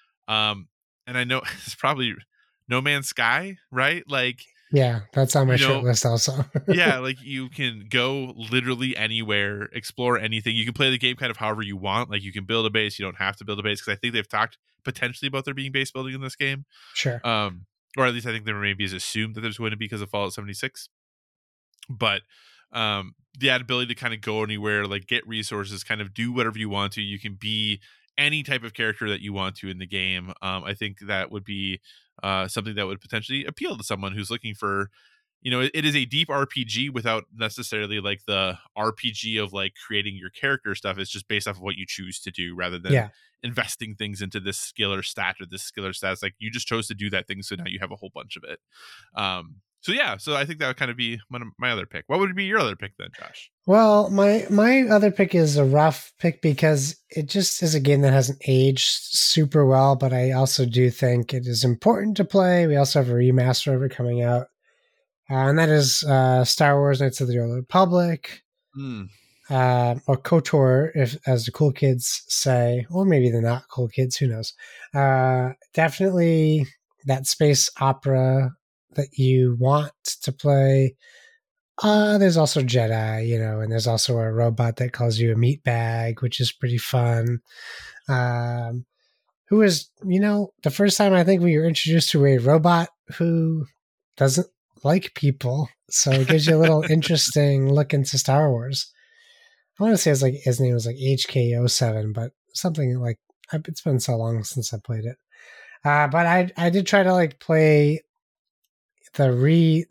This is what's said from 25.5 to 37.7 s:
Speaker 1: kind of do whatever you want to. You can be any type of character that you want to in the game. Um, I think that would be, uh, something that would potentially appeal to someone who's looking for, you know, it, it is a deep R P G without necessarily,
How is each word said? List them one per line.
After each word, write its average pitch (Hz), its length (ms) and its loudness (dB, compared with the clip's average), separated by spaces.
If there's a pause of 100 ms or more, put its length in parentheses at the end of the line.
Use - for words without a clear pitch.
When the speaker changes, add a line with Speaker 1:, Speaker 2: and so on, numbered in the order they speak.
Speaker 1:
kind 107 160 -8
of 101 140 -12
do 120 180 -6
whatever 113 260 -4
you 107 100 -8
want 101 260 -4
to. 107 80 -8
You 101 160 -10
can 104 160 -12
be 104 460 -6 (360)
any 147 280 -2
type 131 180 -6
of 113 120 -14
character 110 360 -4
that 101 100 -6
you 101 120 -10
want 95 240 -6
to 95 120 -14
in 90 100 -12
the 92 80 -14
game. 92 540 -6
Um, 95 240 -8
I 101 100 -8
think 104 260 -10
that 98 320 -6
would 98 120 -12
be, 95 360 -8 (420)
uh, 95 240 -4
something 107 300 -8
that 101 100 -6
would 95 140 -12
potentially 123 440 -8
appeal 302 320 -10
to 107 60 -14
someone 98 300 -8
who's 101 180 -10
looking 117 240 -10
for, 101 360 -6 (520)
you 131 80 -8
know, 123 100 -2
it, 127 140 -2
it 156 100 -2
is 143 120 -2
a 131 80 0
deep 151 260 -4
R 139 160 -2
P 131 180 -8
G 117 240 -6
without 113 360 -6 (100)
necessarily, 107 640 -6